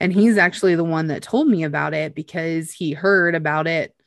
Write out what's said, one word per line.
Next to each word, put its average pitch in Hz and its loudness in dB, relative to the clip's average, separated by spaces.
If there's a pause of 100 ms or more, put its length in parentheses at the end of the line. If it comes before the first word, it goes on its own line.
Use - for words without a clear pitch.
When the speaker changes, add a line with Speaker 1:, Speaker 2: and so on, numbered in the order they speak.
Speaker 1:
And 180 -2
he's 214 6
Speaker 2:
Mm-hmm. - 4
Speaker 1:
actually 180 2
the 165 0
one 160 -2
that - -6
told 294 0
me 196 2
about 151 -4
it 156 -6
because 165 -6
he 156 -6
heard 175 2
about 156 -2
it 165 -4 (120)